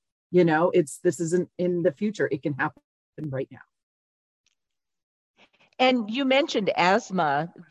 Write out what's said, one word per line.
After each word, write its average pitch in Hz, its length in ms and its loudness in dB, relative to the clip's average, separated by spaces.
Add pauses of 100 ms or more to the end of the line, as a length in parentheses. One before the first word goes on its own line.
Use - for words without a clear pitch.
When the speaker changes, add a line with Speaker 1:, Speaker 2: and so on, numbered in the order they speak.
(320)
Speaker 1:
You 180 140 6
know, 165 260 2
it's, 160 320 0
this 175 160 0
isn't 170 300 -2 (100)
in 180 240 -2
the - 80 2
future. 202 400 -4
It 139 100 -4
can 147 120 -4
happen 139 280 -6 (480)
right 131 220 -8
now. 127 80 -20 (2250)
Speaker 2:
And 254 320 2
you 262 160 -2
mentioned 262 500 0
asthma, 175 760 0 (180)